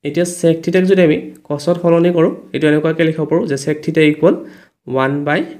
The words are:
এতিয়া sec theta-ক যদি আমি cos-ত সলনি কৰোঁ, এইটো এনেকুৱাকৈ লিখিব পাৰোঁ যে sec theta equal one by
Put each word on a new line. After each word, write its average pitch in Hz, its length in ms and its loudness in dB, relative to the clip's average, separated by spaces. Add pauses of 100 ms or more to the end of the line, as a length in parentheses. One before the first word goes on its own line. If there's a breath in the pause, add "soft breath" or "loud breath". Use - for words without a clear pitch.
এতিয়া 165 200 0 (140)
sec 165 240 2
theta-ক 185 280 0
যদি 185 160 4
আমি 151 100 2 (280)
cos-ত 147 380 -2
সলনি 170 340 4
কৰোঁ, 165 140 2 (220)
এইটো 156 180 -2
এনেকুৱাকৈ 160 380 0
লিখিব 160 220 -4
পাৰোঁ 170 200 0
যে 139 60 -2
sec 151 260 -4
theta 160 260 0
equal 156 260 2 (680 loud breath)
one 139 120 -2 (120)
by 147 120 0 (200)